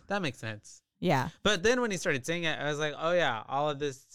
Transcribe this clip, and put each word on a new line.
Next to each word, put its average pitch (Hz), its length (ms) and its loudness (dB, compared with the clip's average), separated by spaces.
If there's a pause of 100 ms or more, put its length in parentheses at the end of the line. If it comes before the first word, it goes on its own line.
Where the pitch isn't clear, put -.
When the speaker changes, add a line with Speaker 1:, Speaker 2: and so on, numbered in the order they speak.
Speaker 1:
that 196 160 -4
makes 139 160 -4
sense." 110 420 -12 (200)
Speaker 2:
Yeah. 156 300 2 (120)
Speaker 1:
But 196 220 2
then 247 160 4
when 233 100 0
he 185 60 -2
started 143 280 -2
saying 170 200 -4
it, 156 140 0
I 143 100 -4
was 147 100 -2
like, 151 180 -2
"Oh, 160 160 0
yeah, 139 360 4
all 143 200 0
of 143 120 -2
this 139 340 -6